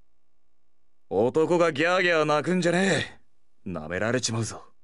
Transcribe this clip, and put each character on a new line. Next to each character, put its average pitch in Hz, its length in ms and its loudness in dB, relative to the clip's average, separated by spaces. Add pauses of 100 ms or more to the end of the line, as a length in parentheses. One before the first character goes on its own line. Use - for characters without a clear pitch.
(1080)
男 127 480 2
が 165 160 2
ギ 135 100 -2
ャ 180 140 2
ー 190 40 2
ギ 180 60 0
ャ 165 140 2
ー - 20 2
泣 151 200 2
く 165 120 0
ん 185 60 0
じ 170 80 2
ゃ - 20 2
ね 175 480 0 (460)
え。 101 40 -10
舐 80 200 -8
め 87 100 -4
ら 107 140 0
れ 127 80 -2
ち 113 100 -4
ま 113 80 -4
う 113 60 -4
ぞ。 - 180 -12 (200)